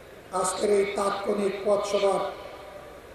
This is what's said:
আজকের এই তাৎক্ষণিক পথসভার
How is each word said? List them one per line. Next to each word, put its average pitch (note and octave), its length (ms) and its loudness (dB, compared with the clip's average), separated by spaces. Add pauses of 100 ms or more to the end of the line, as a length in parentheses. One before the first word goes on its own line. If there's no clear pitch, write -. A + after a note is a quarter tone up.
(400)
আজকের F#3+ 380 0
এই G3 80 6 (120)
তাৎক্ষণিক G3+ 560 0 (120)
পথসভার G3 560 4 (920)